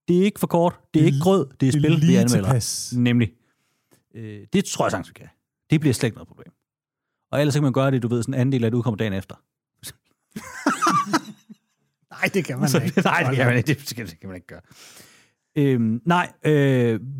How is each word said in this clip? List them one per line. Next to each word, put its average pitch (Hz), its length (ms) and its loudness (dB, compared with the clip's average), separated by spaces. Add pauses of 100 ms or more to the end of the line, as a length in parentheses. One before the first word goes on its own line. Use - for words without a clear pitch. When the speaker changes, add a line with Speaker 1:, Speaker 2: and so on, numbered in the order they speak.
Speaker 1:
Det 175 120 4
er 190 40 4
ikke 208 160 -2
for - 60 -2
kort. 170 260 2 (220)
Det 160 60 4
er 151 40 6
Speaker 2:
Det 151 60 6
er - 20 0
Speaker 1:
ikke 139 100 -2
grød. 180 240 2
Det - 60 -20
er - 60 -20
Speaker 2:
det 135 100 2
er 123 40 2
Speaker 1:
spil, 147 100 2
vi 151 140 4 (100)
Speaker 2:
lige 185 140 6
Speaker 1:
anmelder. 233 280 2
Speaker 2:
tilpas. - 480 -2
Speaker 1:
Nemlig. 120 360 2 (840)
Øh, 107 380 -16
det 196 120 0
tror - 200 -4
jeg 101 60 0
sagtens, 85 180 -8
vi - 40 -20
kan. - 160 -20 (420)
Det 156 100 2
bliver 147 140 2
slet - 120 -2
ikke 107 100 -4
noget - 120 -18
problem. - 240 -20 (800)
Og 131 80 0
ellers 143 140 0
kan 147 80 2
man 135 100 2
gøre 135 180 2
det, 131 120 0
du 117 60 -4
ved, 120 140 -2
sådan 135 120 -6
en 131 60 -2
anden 135 120 2
del 123 120 0
af 110 60 2
det 120 80 0
udkommer 117 180 -2
dagen 107 160 -4
efter. 98 300 -8
<laughs> - 0 - (2750)
Speaker 3:
Nej, - 240 -4
det 185 100 0
kan 127 140 -8
man 147 100 0
Speaker 1:
Så, 131 120 2
Speaker 3:
ikke. - 240 -2
Speaker 1:
<laughs> - 0 -
nej, 175 240 0
det 135 80 0
kan 127 100 2
man 120 100 2
ikke. 120 180 0
Det - 140 -10
skal, 113 220 -12
det - 100 -20
kan 101 80 -16
man 92 80 -14
ikke 85 100 -20
gøre. - 140 -20 (960)
Øhm, 120 500 0
nej, 175 260 0 (120)
øh, 131 560 2 (200)